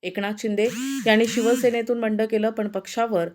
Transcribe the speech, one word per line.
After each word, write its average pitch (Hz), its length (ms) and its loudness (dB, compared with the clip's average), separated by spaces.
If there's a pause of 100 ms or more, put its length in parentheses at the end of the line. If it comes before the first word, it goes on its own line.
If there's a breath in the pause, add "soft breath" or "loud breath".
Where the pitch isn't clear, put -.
एकनाथ 202 360 -4
शिंदे 208 280 0 (400)
यांनी 220 180 6
शिवसेनेतून 233 760 0
बंड 214 200 0
केलं, 220 280 0
पण 220 180 -4
पक्षावर 208 680 -2